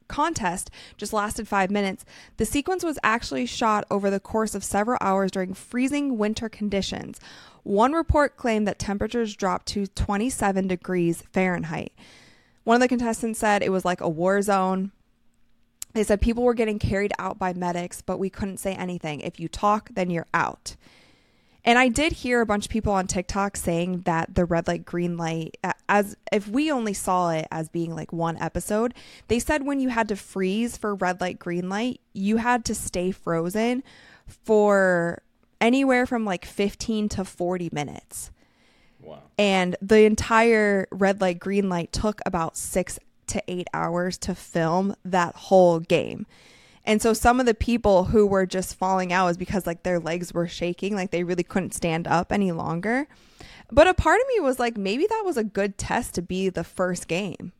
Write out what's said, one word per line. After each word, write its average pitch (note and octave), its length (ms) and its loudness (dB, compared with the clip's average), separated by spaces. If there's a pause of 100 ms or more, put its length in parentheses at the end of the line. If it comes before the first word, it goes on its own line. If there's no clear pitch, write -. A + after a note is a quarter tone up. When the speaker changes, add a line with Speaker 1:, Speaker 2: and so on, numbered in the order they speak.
Speaker 1:
contest A#3 640 -2 (260)
just G#3 160 -10
lasted G#3+ 360 -2
five G3 220 2
minutes, G3+ 340 -2 (320)
the A3 80 0
sequence F4 400 -2
was D#4 180 -2
actually A#3+ 440 0
shot G#3+ 440 0
over G3 200 0
the G3 100 -2
course A3 340 -2
of G3 100 -8
several G#3 360 0
hours G3 300 2
during F#3+ 240 -4
freezing C4+ 640 -2
winter A3 300 -2
conditions. G3 720 -6 (420)
One A3 300 2
report D#4 440 2
claimed G#3+ 300 0
that F#3+ 120 -4
temperatures G#3+ 580 -4
dropped F#3 320 -2
to G3+ 180 -4
twenty-seven G3 800 -2
degrees F3 560 -2 (100)
Fahrenheit. E3+ 600 -2 (720)
One A3+ 100 4
of A#3+ 60 6
the B3+ 80 4
contestants A#3 500 -2
said G#3 240 2
it G3 100 0
was F#3 120 0
like F3+ 160 0
a - 80 -2
war F3+ 340 2
zone. F#3+ 500 0 (1000)
They A3 80 2
said G3+ 180 2
people A#3 220 0
were B3 120 4
getting A3 240 0
carried G3+ 400 -2
out F#3 200 -6
by F#3 140 -2
medics, F3 500 -4
but F#3 160 -4
we F#3+ 120 -2
couldn't F#3+ 280 -6
say G3 160 -4
anything. E3+ 460 -6
If - 180 -10
you E3+ 80 -8
talk, G#3 460 0
then F#3 180 -2
you're E3+ 240 -4
out. - 420 -2 (880)
And A#3 140 6
I B3+ 100 6
did C#4+ 240 0
hear B3 280 0
a A3+ 60 2
bunch G#3 200 -2
of - 60 -8
people G#3+ 200 0
on F#3+ 140 2
TikTok G3 500 -4
saying F3 440 -2
that E3 340 -2
the F3+ 100 4
red E3+ 220 0
light, F3 180 -2
green F3 320 -4
light, E3 460 -6
a-, F3 120 -4 (140)
as G3+ 280 2 (160)
if G#3 160 -2
we D4 240 0
only A3+ 200 -2
saw F3+ 380 0
it D#3+ 220 -2
as D#3+ 160 -6
being, E3 260 -6
like, - 180 -12
one E3 260 -2
episode, G#3 560 -2 (340)
they A#3 100 2
said D4 260 0
when C#4 140 -2
you B3+ 100 0
had A3+ 200 0
to G#3 80 -2
freeze G3 600 -2
for G#3 200 -4
red F#3 240 -2
light, F3+ 180 -4
green F3 300 -4
light, A3 320 -4 (140)
you G3+ 240 0
had A#3+ 260 0
to A3+ 100 -2
stay F#3 380 -4
frozen G#3 720 -2 (420)
for F#3+ 960 4 (380)
anywhere B3+ 440 4
from, A#3+ 200 -2
like, F#3+ 200 -4
fifteen G#3 680 -2
to F#3+ 140 -4
forty F3 460 -4
minutes. - 640 -8 (680)
Speaker 2:
Wow. - 220 -20 (160)
Speaker 1:
And F#3+ 420 2
the G#3+ 220 8
entire G#3+ 880 4
red G3 300 2
light, F3+ 180 0
green G3 300 0
light F3 240 -4
took - 340 -2
about E3+ 300 -4
six - 420 -4 (300)
to - 180 -4
eight F3+ 260 -6
hours E3+ 460 -2
to - 160 -6
film F3 720 0
that F3+ 320 0
whole F3+ 420 6
game. E3 480 0 (580)
And G#3+ 160 2
so A3+ 120 4
some A#3+ 260 4
of C4 80 2
the A#3 80 4
people G#3 520 2
who G#3 200 6
were G3 180 2
just F#3 300 -4
falling F#3 380 0
out F3+ 160 4
is F3 80 0
because, F3+ 320 -4
like, E3+ 160 -6
their F3+ 160 0
legs E3+ 320 -6
were F3 160 -2
shaking, F3 480 -4
like, F#3 160 -4
they F3 100 0
really F3 220 -2
couldn't - 300 -4
stand E3 340 -2
up D#3+ 240 0
any G3 180 0
longer. F3 560 -4 (640)
But D4 160 8
a F#4 80 4
part F4 260 4
of C5 140 0
me G#4+ 60 2
was B3+ 180 0
like, A#3 180 -2
maybe G#3 320 0
that A4 160 -2
was B3 120 -2
a A3 80 0
good G3+ 340 -2
test - 380 -4
to F3+ 60 -4
be F#3 260 -2
the E3+ 160 -4
first F3+ 420 -4
game F3+ 540 -6